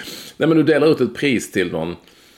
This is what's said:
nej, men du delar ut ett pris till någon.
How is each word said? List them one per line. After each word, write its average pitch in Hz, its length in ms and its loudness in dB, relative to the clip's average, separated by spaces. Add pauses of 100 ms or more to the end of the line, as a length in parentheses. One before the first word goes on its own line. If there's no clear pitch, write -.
(360)
nej, 143 120 0
men 160 80 4
du 156 60 4
delar 147 240 4
ut 151 140 2
ett 120 140 0
pris 131 380 -2
till 90 200 -2
någon. 85 240 -6 (420)